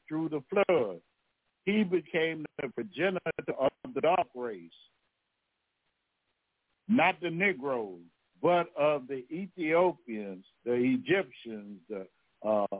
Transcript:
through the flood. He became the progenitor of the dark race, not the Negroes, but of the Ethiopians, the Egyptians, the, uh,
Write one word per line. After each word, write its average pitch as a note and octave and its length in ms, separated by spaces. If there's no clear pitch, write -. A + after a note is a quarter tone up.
through D#3+ 220
the D3 200
flood. D#3 500
He G#3+ 180
became E3 640
the C3+ 80
progenitor D3+ 880
of C3 120
the C3+ 60
dark E3 340
race, G#2+ 340
not D3+ 320
the E3+ 120
Negroes, B2+ 720
but E3+ 240
of D3 300
the C3 240
Ethiopians, D#3 1120
the A#2+ 100
Egyptians, B2 1040
the, G2 160
uh, G#2 220